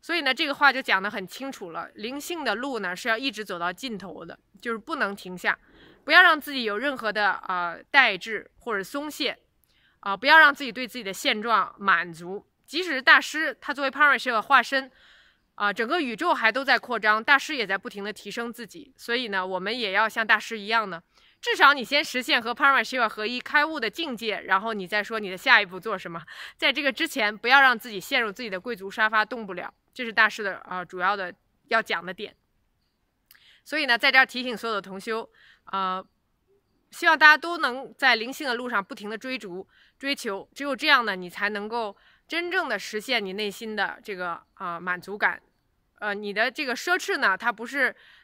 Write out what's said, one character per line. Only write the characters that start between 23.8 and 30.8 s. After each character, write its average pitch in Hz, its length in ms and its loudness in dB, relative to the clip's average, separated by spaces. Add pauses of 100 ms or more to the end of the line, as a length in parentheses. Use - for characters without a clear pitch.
境 277 280 -6
界， 208 240 -6
然 190 220 0
后 226 120 -4
你 196 100 -6
再 208 200 -2
说 226 160 -6
你 196 100 -8
的 185 60 -10
下 226 260 6
一 - 20 0
步 185 140 -12
做 202 180 -6
什 185 140 -8
么。 170 100 -10 (360)
在 294 160 0
这 277 100 -2
个 269 80 2
之 320 160 -2
前， 220 300 -2
不 208 100 -8
要 262 140 8
让 254 180 6
自 247 100 -14
己 202 120 -8
陷 262 200 -2
入 214 120 -2
自 247 100 -12
己 226 80 -8
的 185 80 -6
贵 240 160 -8
族 196 160 -12
沙 214 180 0
发 220 140 2
动 226 240 -4
不 190 60 -10
了， 175 200 -10 (200)
这 254 100 -10
是 233 80 -6
大 220 160 6
师 214 160 -2
的， 190 180 -6
啊， 180 220 -8